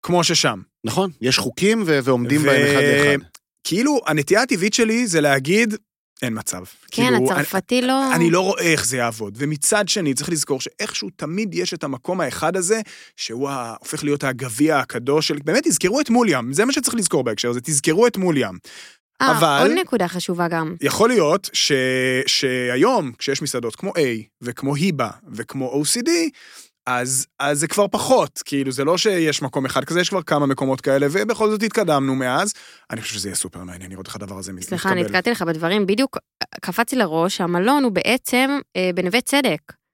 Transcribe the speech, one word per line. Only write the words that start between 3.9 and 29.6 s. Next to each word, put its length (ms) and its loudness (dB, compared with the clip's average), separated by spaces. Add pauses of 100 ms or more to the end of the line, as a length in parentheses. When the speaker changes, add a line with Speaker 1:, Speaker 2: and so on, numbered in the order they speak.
Speaker 1:
הנטייה 340 2
הטבעית 320 0
שלי 340 2
זה 140 2
להגיד, 540 2 (460)
"אין 160 -4
מצב." 260 -8 (280)
Speaker 3:
כן, 120 0 (120)
Speaker 1:
כאילו, 160 2
Speaker 3:
הצרפתי 480 0
Speaker 1:
אני, 80 0
Speaker 3:
לא 280 2
Speaker 1:
אני 160 4
לא 80 4
רואה 320 0
איך 140 0
זה 120 -4
יעבוד. 400 -4
ומצד 520 0
שני, 240 0
צריך 160 -4
לזכור 320 -2
שאיכשהו 540 -8
תמיד 400 -6
יש 180 -4
את 100 -8
המקום 380 -4
האחד 360 -2
הזה, 240 0 (340)
שהוא 340 -6
ה-, 300 -6
הופך 240 -8
להיות 200 0
הגביע 560 2
הקדוש 480 0
של... 160 -2
באמת, 240 2
תזכרו 340 2
את 80 -4
מוליאם, 440 2
זה 120 2
מה 80 0
שצריך 220 -4
לזכור 280 0
בהקשר 260 -2
הזה, 120 -4
תזכרו 460 2
את 100 0
מוליאם. 400 0 (640)
Speaker 3:
אה, 100 4
Speaker 1:
אבל 300 4
Speaker 3:
עוד 180 4
נקודה 280 0
חשובה 400 -4
גם. 340 -4
Speaker 1:
יכול 280 2
להיות 440 2
ש-, 180 0 (560)
שהיום, 920 0
כשיש 240 -4
מסעדות 340 -6
כמו 160 -8
A, 100 0 (400)
וכמו 340 -4
היבה, 340 0 (240)
וכמו 340 -6
או 180 -2
סי 160 -2
די, 280 0 (560)
אז, 420 -2 (120)
אז 200 0
זה 80 -2
כבר 200 2
פחות, 580 2
כאילו, 260 -2
זה 120 -4
לא 140 2
שיש 440 2
מקום 240 -2